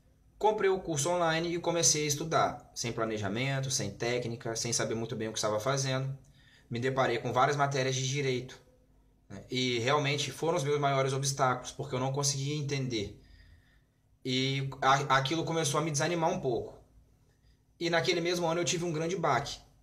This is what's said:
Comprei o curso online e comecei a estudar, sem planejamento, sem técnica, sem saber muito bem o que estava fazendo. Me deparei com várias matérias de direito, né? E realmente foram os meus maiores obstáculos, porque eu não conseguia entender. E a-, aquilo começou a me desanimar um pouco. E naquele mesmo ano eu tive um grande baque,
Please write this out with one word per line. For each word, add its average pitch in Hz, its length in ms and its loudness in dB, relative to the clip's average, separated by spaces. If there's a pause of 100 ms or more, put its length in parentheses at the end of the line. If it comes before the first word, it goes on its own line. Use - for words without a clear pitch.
(380)
Comprei 202 340 4
o 190 80 2
curso 156 280 -2
online 170 460 2
e 175 60 -2
comecei 165 440 2
a 151 40 -2
estudar, 147 680 0
sem 120 180 -6
planejamento, 113 800 -2
sem 101 220 -2
técnica, 117 640 -4
sem 117 180 -2
saber 113 220 0
muito 113 200 -4
bem 107 120 -4
o 110 40 -4
que 107 60 -8
estava 107 220 0
fazendo. 135 580 0 (500)
Me 117 120 -4
deparei 127 400 2
com 123 120 -4
várias 135 240 4
matérias 135 380 2
de 131 160 -2
direito, 131 500 -2 (720)
né? 98 220 -14
E 127 260 0
realmente 139 540 2
foram 165 260 0
os 143 60 0
meus 147 160 2
maiores 135 340 2
obstáculos, 135 580 0
porque - 220 -8
eu 127 60 -2
não 131 120 -2
conseguia 139 440 -2
entender. 131 640 -4 (1040)
E 135 420 0 (140)
a-, 135 360 4
aquilo 156 260 0
começou 160 360 0
a 151 40 0
me 165 80 -2
desanimar 160 400 0
um - 80 -4
pouco. - 360 -2 (1040)
E 170 120 0
naquele 170 280 2
mesmo 175 280 0
ano 170 140 0
eu 165 40 0
tive 170 180 0
um 175 80 -2
grande 165 240 -2
baque, 151 440 0 (240)